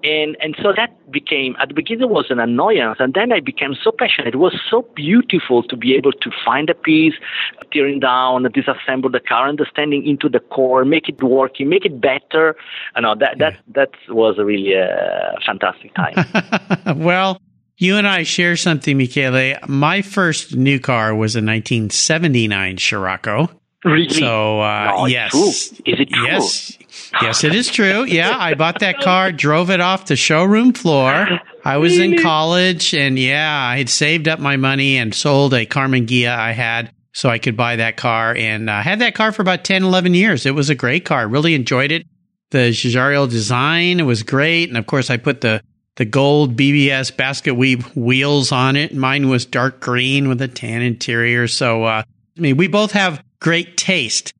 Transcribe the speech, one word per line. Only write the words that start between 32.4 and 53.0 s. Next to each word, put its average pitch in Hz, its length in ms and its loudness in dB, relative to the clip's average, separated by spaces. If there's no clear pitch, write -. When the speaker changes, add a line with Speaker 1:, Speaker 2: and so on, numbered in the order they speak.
Speaker 2:
and 139 240 0
yeah, 139 500 0
I 123 100 -2
had 131 100 -2
saved 151 400 0
up 160 120 -2
my 139 160 0
money 135 400 2
and 113 180 -2
sold 139 400 2
a 113 120 2
Karmann 131 400 0
Ghia 120 300 2
I 113 160 -2
had 117 380 -4
so - 160 -2
I 117 100 2
could 113 180 -2
buy 120 200 0
that 113 200 -2
car, 113 380 0
and, 110 340 -4
uh, 104 120 -2
had 175 200 -2
that 240 140 0
car 220 180 0
for 208 100 -4
about 180 220 0
ten, 190 200 0
eleven 185 300 2
years. 180 320 2
It 135 80 0
was 143 160 0
a 147 40 2
great 131 300 -2
car. 120 240 -2
Really 151 260 2
enjoyed 135 380 0
it. 165 140 -4
The 123 200 2
Giugiaro 127 580 0
design, 139 720 0
it 160 40 2
was 117 180 0
great. 160 460 0
And 120 100 -4
of 110 80 -6
course, 135 240 -2
I 123 60 0
put 131 260 -2
the, 110 180 0
the 127 80 0
gold 135 520 2
B 139 160 4
B 143 180 4
S 131 200 -2
basket 135 440 -2
weave 127 300 2
wheels 131 560 2
on 131 240 2
it. 147 180 -4
Mine 135 340 0
was 123 180 0
dark 127 340 -2
green 131 480 0
with 127 140 -2
a 131 60 -4
tan 117 340 -6
interior. 120 640 0
So, 117 380 0
uh, 110 180 0
I 165 40 -10
mean, 139 160 2
we 180 120 2
both 208 240 0
have 190 300 -2